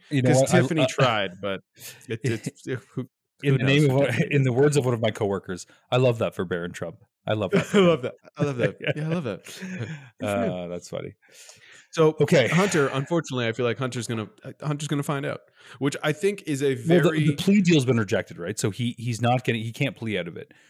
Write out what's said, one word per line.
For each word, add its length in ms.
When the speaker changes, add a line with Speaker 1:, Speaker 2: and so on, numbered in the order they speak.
Speaker 1:
You 120
know 80
Speaker 2:
'Cause 100
Speaker 1:
what? 140
I, 80
Speaker 2:
Tiffany 200
Speaker 1:
uh, 60
Speaker 2:
tried, 440
but 180
Speaker 1:
<laughs> 240
Speaker 2:
it, 160
it's, 420
it, 140
who, 120
Speaker 1:
in 100
Speaker 2:
who 60
Speaker 1:
the 60
Speaker 2:
knows 40
Speaker 1:
name 160
of 60
Speaker 2:
who 80
Speaker 1:
what, 120
Speaker 2:
Tiffany 240
Speaker 1:
in 60
Speaker 2:
is? 60
Speaker 1:
the 60
words 260
of 80
one 80
of 80
my 80
coworkers, 560
"I 80
love 220
that 140
for 120
Barron 260
Trump." 240
I 80
love 160
that 160
Speaker 2:
<laughs> 0
Speaker 1:
for 120
Speaker 2:
I 20
Speaker 1:
him. 80
Speaker 2:
love 140
that. 120
I 60
love 140
that. 220
Speaker 1:
<laughs> 160
Speaker 2:
Yeah, 80
I 40
love 160
that. 200
Good 440
for 240
him. 80
Speaker 1:
Uh, 160
that's 200
funny. 260
Speaker 2:
So 280
Speaker 1:
Okay. 280
Speaker 2:
Hunter, 400
unfortunately, 580
I 60
feel 120
like 140
Hunter's 300
gonna, 200
uh, 80
Hunter's 220
gonna 160
find 200
out, 160
which 240
I 100
think 340
is 160
a 120
Speaker 1:
Well, 280
the, 0
Speaker 2:
very 260
Speaker 1:
the 80
plea 260
deal's 220
been 140
rejected, 400
right? 200
So 120
he, 280
he's 240
not 220
gonna, 140
he 140
can't 220
plea 240
out 80
of 100
it. 160